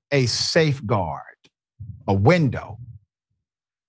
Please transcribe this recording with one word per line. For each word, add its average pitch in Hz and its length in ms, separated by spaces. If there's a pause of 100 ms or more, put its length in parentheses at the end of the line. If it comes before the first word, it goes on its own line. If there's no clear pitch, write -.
(120)
a 135 140
safeguard, 113 960 (840)
a 101 60
window, 131 640 (1120)